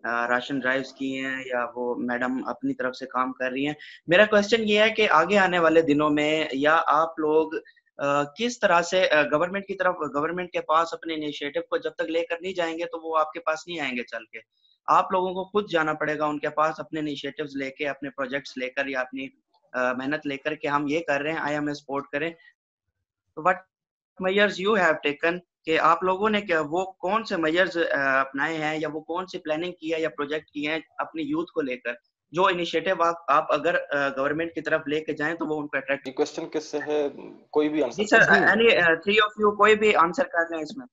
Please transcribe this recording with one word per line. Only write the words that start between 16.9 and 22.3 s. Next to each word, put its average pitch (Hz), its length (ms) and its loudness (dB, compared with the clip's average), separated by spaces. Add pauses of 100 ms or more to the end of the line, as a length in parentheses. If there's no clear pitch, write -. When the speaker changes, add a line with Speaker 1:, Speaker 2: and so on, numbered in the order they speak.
Speaker 1:
initiatives 143 560 -8
लेके, 135 280 -6
अपने 139 260 -6
projects 135 480 -6
लेकर 131 300 -4
या 131 120 -4
अपनी, 135 260 -8 (480)
अ, 127 240 0
मेहनत 143 280 -2
लेकर 143 280 -4
कि 151 140 -6
हम 143 200 0
ये 156 120 0
कर 143 200 0
रहे 151 120 -4
हैं, 160 80 -4
आइए 143 160 -2
हमें 147 180 -2
सपोर्ट 139 380 -6
करें। 160 220 -4 (1000)